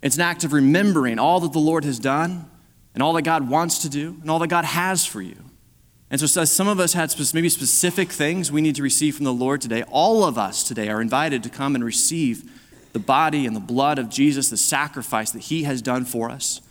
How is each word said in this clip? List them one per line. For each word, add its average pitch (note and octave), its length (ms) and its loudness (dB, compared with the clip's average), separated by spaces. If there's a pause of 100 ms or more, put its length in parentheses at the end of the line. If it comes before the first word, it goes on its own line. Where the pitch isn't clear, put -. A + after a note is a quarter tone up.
It's C3+ 140 0
an D#3+ 60 2
act E3+ 220 0
of D3 100 -2
remembering D3 640 4
all D#3+ 220 4
that E3+ 140 -4
the D#3+ 60 0
Lord D#3 260 2
has C3+ 120 -4
done D#3 520 -2 (440)
and B2 100 0
all D#3+ 100 2
that E3 80 2
God D3+ 260 0
wants D#3+ 320 0
to D#3 100 -4
do D3 320 -6
and D3+ 80 -10
all D#3+ 100 2
that D3 80 0
God E3+ 180 0
has F3 400 0
for - 160 -8
you. F#2 160 -12 (720)
And C3+ 100 -2
so, D3+ 60 0
so D#3+ 200 2
some F#3+ 220 2
of G#3 120 2
us F3 140 2
had E3 180 0
spe-, - 240 -4
maybe E3 140 2
specific E3+ 600 0
things D#3 400 -2
we D3+ 100 2
need D#3 140 2
to C#3 80 -4
receive C#3 320 0
from D3+ 100 -2
the C3 80 0
Lord C3 280 0
today. A#2 220 -2
All G3+ 400 4
of C#3+ 140 0
us G2 260 -4
today A2 260 -4
are G#2+ 120 -2
invited C3 420 0
to A#2+ 60 -8
come C#3 260 -2
and B2 80 -2
receive B2 680 -2 (420)
the A#2+ 60 -2
body D3 460 2
and A2 100 -4
the A2 40 -6
blood C3+ 400 0
of A#2 100 -4
Jesus, C#3 400 2
the A2+ 80 -6
sacrifice B2+ 760 -2
that A2+ 120 -10
he D#3+ 200 -4
has C3+ 180 -4
done B2+ 240 -2
for A#2 260 -4
us. - 400 -6